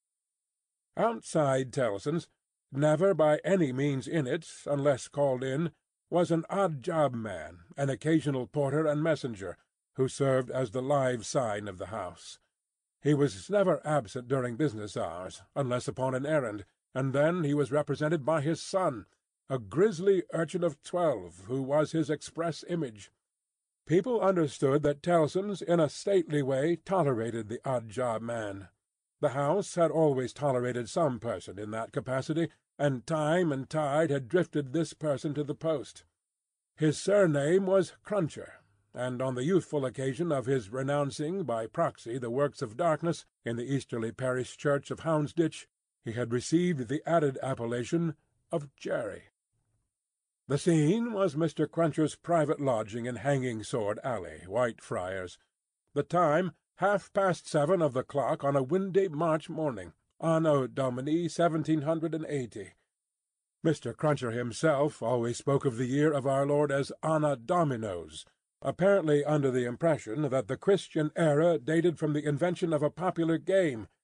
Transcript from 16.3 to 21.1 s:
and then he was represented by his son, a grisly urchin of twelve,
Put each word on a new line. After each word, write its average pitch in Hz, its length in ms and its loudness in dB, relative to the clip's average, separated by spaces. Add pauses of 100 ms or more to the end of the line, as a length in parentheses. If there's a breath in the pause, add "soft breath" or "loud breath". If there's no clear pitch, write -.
and 135 180 0
then 160 320 2
he 143 100 2
was 143 160 0
represented 151 560 0
by 156 140 2
his 151 200 -2
son, 151 460 -2 (420)
a 135 100 -2
grisly 175 640 2 (100)
urchin 165 300 -2
of 160 200 -2
twelve, 98 640 -2